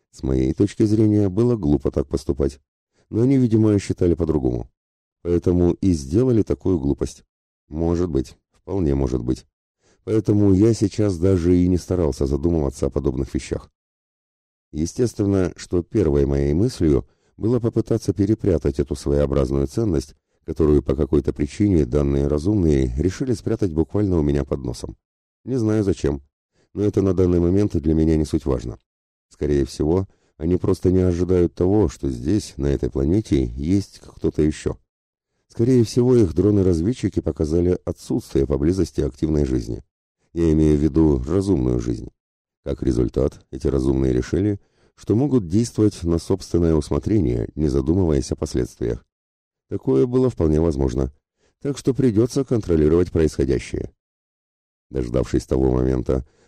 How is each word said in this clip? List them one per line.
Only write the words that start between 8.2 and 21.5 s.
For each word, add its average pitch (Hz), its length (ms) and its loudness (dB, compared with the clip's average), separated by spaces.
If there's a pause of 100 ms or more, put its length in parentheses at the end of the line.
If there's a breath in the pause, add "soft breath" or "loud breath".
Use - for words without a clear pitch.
вполне 85 420 -4
может 65 280 -2
быть. 64 240 -6 (580)
Поэтому 104 500 2
я 110 200 4
сейчас 101 440 -2
даже 90 380 2
и 90 120 4
не 90 80 2
старался 80 500 -2
задумываться 71 600 -2
о 65 40 -4
подобных 67 440 -4
вещах. - 360 -8 (1040)
Естественно, 98 840 -2
что - 260 -4
первой 76 440 0
моей 69 280 0
мыслью 78 520 0 (300)
было 113 240 -2
попытаться 113 520 -2
перепрятать 95 680 0
эту 73 160 -4
своеобразную 69 720 0
ценность, 92 480 -4 (340)
которую 76 340 2
по 67 140 -2
какой-то 71 380 0
причине 82 500 0